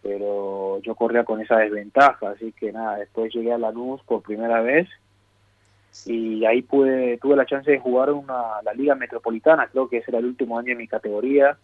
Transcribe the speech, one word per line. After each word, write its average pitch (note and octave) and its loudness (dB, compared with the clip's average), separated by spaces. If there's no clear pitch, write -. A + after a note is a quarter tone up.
Pero G2 -4
yo A#2 -8
corría A#2 0
con A2 -4
esa A2+ 2
desventaja, G#2+ 2
así A2 -10
que G#2+ -8
nada, G#2+ -6
después A2 -6
llegué A#2 -2
a B2 0
Lanús A#2 -6
por A2 -4
primera A2+ -2
vez D3 2
y A2+ -2
ahí A#2 4
pude, C3 2
tuve C#3 2
la C3+ 2
chance C#3 -2
de C#3 4
jugar B2+ 2
una, B2+ -6
la G#2+ -6
Liga C#3 0
Metropolitana, B2 0
creo C3 -2
que A#2+ -2
ese A#2 -6
era A#2 0
el A#2 -2
último B2 -4
año B2 -6
de A#2+ -2
mi A#2 -12
categoría B2+ 2